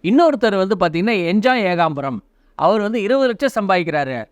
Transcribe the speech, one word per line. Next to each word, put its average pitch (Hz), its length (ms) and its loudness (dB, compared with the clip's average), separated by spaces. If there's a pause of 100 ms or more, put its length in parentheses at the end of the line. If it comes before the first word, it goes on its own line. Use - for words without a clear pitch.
இன்னொருத்தர் 220 640 2
வந்து 208 120 0
பாத்தீங்கன்னா, 180 340 0
என்ஜாய் 208 500 0
ஏகாம்பரம், 156 540 -2 (380)
அவர் 202 260 2
வந்து 214 200 -2
இருபது 254 260 0
லட்சம் 226 420 -4
சம்பாதிக்கிறாரு 147 640 -2